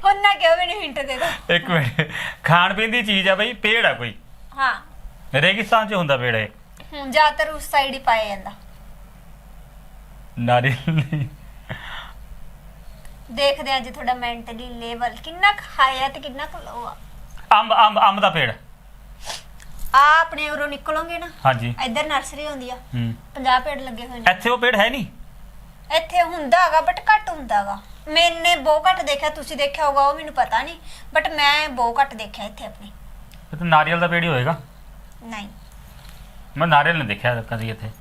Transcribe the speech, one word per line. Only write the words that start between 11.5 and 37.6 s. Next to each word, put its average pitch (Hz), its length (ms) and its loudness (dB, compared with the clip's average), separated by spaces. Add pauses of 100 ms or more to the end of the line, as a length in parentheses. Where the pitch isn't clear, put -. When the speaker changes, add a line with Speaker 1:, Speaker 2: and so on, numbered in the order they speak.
Speaker 1:
ਦੇਖਦੇ 269 400 0
ਹਾਂ 269 80 0
ਜੀ 247 120 -8
ਤੁਹਾਡਾ 254 220 -4
ਮੈਂਟਲੀ 240 560 -8
ਲੈਵਲ 233 460 -8
ਕਿੰਨਾ 359 360 0
ਕੁ 403 100 -4 (180)
ਹਾਈ 262 240 2
ਆ 269 40 -2
ਤੇ 277 120 -8
ਕਿੰਨਾ 277 260 -10
ਕੁ 302 120 -14
ਲੋ 226 280 -12
ਆ। - 120 -12 (560)
Speaker 2:
ਅੰਬ, 220 200 4
ਅੰਬ, 214 260 4
ਅੰਬ 202 200 4
ਦਾ 196 100 4
ਪੇੜ। 143 220 0 (1400)
Speaker 1:
ਆ 294 260 8
ਆਪਣੇ 302 280 -4
ਉਰੋਂ 294 180 -4
ਨਿਕਲੋਗੇ 311 520 -6
ਨਾ, 339 100 -12 (160)
Speaker 2:
ਹਾਂਜੀ। 120 300 0 (100)
Speaker 1:
ਇੱਧਰ 285 200 -2
ਨਰਸਰੀ 294 420 -6
ਹੁੰਦੀ 262 220 -10
ਆ, 254 60 -10
Speaker 2:
ਹੂੰ। 117 380 -6 (220)
Speaker 1:
ਪੰਜਾਹ 254 240 2
ਪੇੜ 285 220 -6
ਲੱਗੇ 240 260 -12
ਹੋਏ 247 120 -12
ਨੇ। 240 120 4
Speaker 2:
ਇੱਥੇ 240 180 0
ਉਹ 247 80 2
ਪੇੜ 240 180 2
ਹੈ 208 140 4
ਨਹੀਂ? 247 160 -4 (880)
Speaker 1:
ਇੱਥੇ 339 260 0
ਹੁੰਦਾ 339 420 4
ਹੈਗਾ, 311 160 4
but 359 220 0
ਘੱਟ 427 280 4
ਹੁੰਦਾ 277 300 -2
ਹੈਗਾ। 202 200 -4 (280)
ਮੈਨੇ 330 480 2
ਬਹੁਤ 302 340 2
ਘੱਟ - 120 2
ਦੇਖਿਆ, 294 280 -2
ਤੁਸੀਂ 302 280 -10
ਦੇਖਿਆ 285 280 0
ਹੋਊਗਾ, 277 160 4
ਉਹ 285 140 4
ਮੈਨੂੰ 302 180 -10
ਪਤਾ 240 300 0
ਨਹੀਂ, 330 160 -12 (380)
but 320 180 0
ਮੈਂ 294 340 4
ਬਹੁਤ 247 320 0
ਘੱਟ 269 120 0
ਦੇਖਿਆ 208 320 -12
ਇੱਥੇ 208 200 -14
ਆਪਣੇ। 202 220 -16 (640)
Speaker 2:
ਇਹ 156 40 -12
ਤਾਂ 170 100 -4
ਨਾਰੀਅਲ 160 320 4
ਦਾ 175 80 2
ਪੇੜ 170 160 0
ਹੀ 170 40 0
ਹੋਏਗਾ। 143 300 0 (640)
Speaker 1:
ਨਹੀਂ। 214 240 -12 (1120)
Speaker 2:
ਮੈਂ 160 100 2
ਨਾਰੀਅਲ 160 300 6
ਨਹੀਂ 139 100 -2
ਦੇਖਿਆ 117 340 -2
ਕਦੀ 113 280 -6